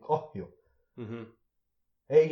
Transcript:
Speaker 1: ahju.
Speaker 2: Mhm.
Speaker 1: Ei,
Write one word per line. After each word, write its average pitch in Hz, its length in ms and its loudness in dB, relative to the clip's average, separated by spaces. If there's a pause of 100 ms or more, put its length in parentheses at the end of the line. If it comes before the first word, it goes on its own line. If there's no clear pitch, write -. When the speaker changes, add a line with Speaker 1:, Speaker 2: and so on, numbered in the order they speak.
Speaker 1:
ahju. 151 400 -6 (480)
Speaker 2:
Mhm. 113 280 -12 (840)
Speaker 1:
Ei, 156 220 6